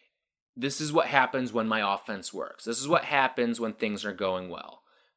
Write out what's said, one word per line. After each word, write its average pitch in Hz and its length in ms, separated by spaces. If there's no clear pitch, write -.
this 135 240
is 151 120
what 156 140
happens 127 460
when 110 160
my 107 260
offense 101 400
works. - 300
This 113 160
is 135 80
what 165 160
happens 123 560
when 110 140
things 104 300
are 104 80
going 92 360
well." - 320